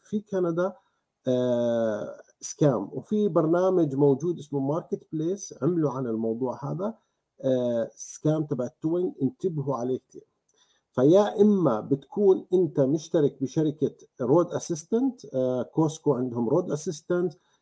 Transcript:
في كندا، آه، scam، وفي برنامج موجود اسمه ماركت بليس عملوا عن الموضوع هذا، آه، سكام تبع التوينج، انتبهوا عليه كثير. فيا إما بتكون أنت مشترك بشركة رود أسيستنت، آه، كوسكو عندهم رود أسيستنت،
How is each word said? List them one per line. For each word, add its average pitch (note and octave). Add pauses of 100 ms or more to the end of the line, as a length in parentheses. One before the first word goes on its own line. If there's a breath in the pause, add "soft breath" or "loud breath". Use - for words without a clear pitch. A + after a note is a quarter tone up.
في G#3
كندا، F3+ (540 soft breath)
آه، A#2+ (200)
scam، A#2
وفي G#3
برنامج E3+
موجود C#3+
اسمه C#3
ماركت C#3
بليس E3
عملوا D#3
عن B2+
الموضوع A#2
هذا، F#3+ (460)
آه، A#2+
سكام D#3
تبع C3
التوينج، E3+ (100)
انتبهوا C#3
عليه B2
كثير. - (680)
فيا G3+
إما F3+
بتكون C#3+
أنت F3
مشترك C#3+
بشركة C#3+ (260)
رود D3
أسيستنت، A3+ (140)
آه، B2+
كوسكو D3+
عندهم A#2+
رود F3
أسيستنت، F3 (280)